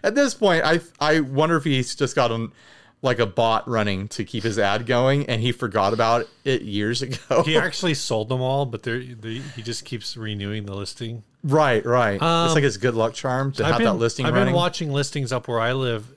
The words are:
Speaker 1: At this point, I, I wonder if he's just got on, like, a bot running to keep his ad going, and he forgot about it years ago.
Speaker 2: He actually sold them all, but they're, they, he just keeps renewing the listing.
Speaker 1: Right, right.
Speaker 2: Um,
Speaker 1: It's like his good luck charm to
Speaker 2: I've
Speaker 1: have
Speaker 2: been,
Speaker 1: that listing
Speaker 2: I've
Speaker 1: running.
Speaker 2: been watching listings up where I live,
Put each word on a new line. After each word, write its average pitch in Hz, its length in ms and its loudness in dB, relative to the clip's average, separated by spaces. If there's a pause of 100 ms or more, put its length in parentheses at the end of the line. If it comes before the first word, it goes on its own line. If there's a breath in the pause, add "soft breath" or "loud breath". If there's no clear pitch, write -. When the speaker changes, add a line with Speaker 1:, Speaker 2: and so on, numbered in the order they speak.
Speaker 1:
At 214 120 0
this 277 200 2
point, 180 300 4
I, 165 160 2 (200)
I 156 200 4
wonder 151 360 2
if 143 80 -2
he's 131 300 0
just 131 220 -2
got 120 160 2
on, 113 180 -4 (520 soft breath)
like, 123 180 2
a 117 60 2
bot 113 420 0
running 104 400 -2
to - 160 -8
keep 110 180 -8
his 110 160 -2
ad 107 280 0
going, 131 420 2
and 117 140 0
he 120 100 2
forgot 104 400 0
about 117 340 2 (180)
it 131 180 0
years 107 400 -2
ago. 131 420 0
Speaker 2:
He 156 120 2
actually 170 380 0
sold 110 360 -2
them 127 100 -2
all, 135 260 0
but 117 180 -10
they're, 120 160 -4
they, 113 340 -12
he 131 280 -12
just 113 220 -8
keeps - 320 -10
renewing 107 500 -6
the 98 80 -8
listing. 113 480 -10 (220)
Speaker 1:
Right, 135 420 4
right. 117 340 2
Speaker 2:
Um, 165 260 2
Speaker 1:
It's 165 100 2
like 143 80 4
his 107 140 0
good 117 180 0
luck 113 180 2
charm 135 380 -2
to - 120 -2
Speaker 2:
I've 151 80 2
Speaker 1:
have 185 60 4
Speaker 2:
been, 226 80 4
Speaker 1:
that 220 80 4
listing 117 320 0
Speaker 2:
I've 156 80 2
Speaker 1:
running. 196 140 4
Speaker 2:
been 175 80 2
watching 175 360 0
listings 139 380 -2
up 123 160 -4
where 117 140 0
I 117 120 2
live, 123 440 -2